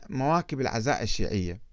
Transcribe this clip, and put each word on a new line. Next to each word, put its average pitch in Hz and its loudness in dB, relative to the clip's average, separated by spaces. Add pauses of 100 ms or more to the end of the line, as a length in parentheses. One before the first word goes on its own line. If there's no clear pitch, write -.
مواكب 143 0
العزاء 117 0
الشيعية، 95 0 (120)